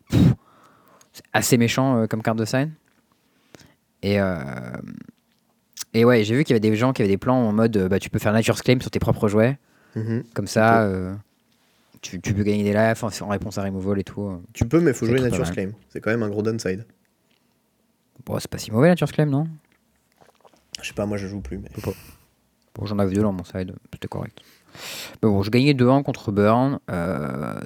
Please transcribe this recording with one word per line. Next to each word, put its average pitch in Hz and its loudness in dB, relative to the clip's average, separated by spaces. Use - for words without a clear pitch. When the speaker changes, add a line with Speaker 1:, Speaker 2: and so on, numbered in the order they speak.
Speaker 1:
pff, - 6
c'est - -20
assez 110 2
méchant, 123 2
euh, 110 2
comme 110 -6
carte 113 -2
de 113 -2
side. 139 -2
Et, 101 2
euh, 95 0
et 113 6
ouais, 120 6
j'ai 110 0
vu 151 4
qu'il 139 2
y 113 6
avait - 2
des 107 2
gens 127 2
qui - -2
avaient 101 2
des 98 2
plans 127 0
en 113 2
mode, 110 2
euh, 92 2
bah, 95 2
tu - -10
peux 107 -4
faire 107 0
Nature's 113 0
Claim 127 2
sur - -8
tes 101 -2
propres 117 0
jouets. 110 2
Speaker 2:
Mhm. 113 -4
Speaker 1:
Comme 104 -4
Speaker 2:
Tu - -10
Speaker 1:
ça, 113 4
Speaker 2:
peux. 95 -2
Speaker 1:
euh, 92 -6
tu, 90 -12
tu 110 -2
peux 101 0
gagner 104 2
des 101 2
lives 113 2
en, 110 -4
en - -10
réponse 101 -6
à 98 -4
removal 98 -2
et 95 -2
tout, - -12
euh. 95 -8
Speaker 2:
Tu - 0
peux, 147 2
mais 160 4
faut 117 -6
Speaker 1:
C'est 113 2
Speaker 2:
jouer 131 2
Speaker 1:
très 127 0
pas 107 -2
Speaker 2:
Nature's 87 -2
Speaker 1:
mal. 95 -2
Speaker 2:
Claim. 110 -12
C'est - -12
quand 107 -2
même 117 -2
un 104 -4
gros 104 -4
downside. 110 -4
Speaker 1:
Bon, 104 -4
c'est - -10
pas - -10
si - -12
mauvais, 123 4
Nature's 165 2
Claim, 151 2
non ? 147 0
Speaker 2:
Je - -10
sais - -14
pas, 104 -4
moi, 104 -4
je 98 -8
joue 101 -10
plus, 95 -10
mais 101 -14
Speaker 1:
Je - -12
sais 95 -6
pas. - -8
Bon, 104 -8
j'en 104 -6
avais 95 0
deux 101 2
dans 104 0
mon 90 -8
side, 92 -10
c'était - -12
correct. - -10
Mais 113 4
bon, 98 2
je 107 -6
gagnais 135 4
deux 123 4
un 139 4
contre 127 -6
Burn, 113 2
euh, 73 -6